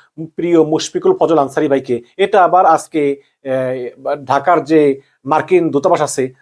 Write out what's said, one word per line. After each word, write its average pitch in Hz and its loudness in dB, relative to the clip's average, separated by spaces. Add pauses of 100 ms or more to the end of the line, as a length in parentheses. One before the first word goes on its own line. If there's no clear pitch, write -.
(360)
প্রিয় 165 2
মুশফিকুল 160 -2
ফজল 156 2
আনসারি 143 0
ভাইকে, 131 -2 (140)
এটা 196 2
আবার 175 2
আজকে, 147 -2 (220)
আহ, 131 -6
ঢাকার 139 0
যে 143 2 (240)
মার্কিন 160 0
দূতাবাস 147 0
আছে 139 -4 (140)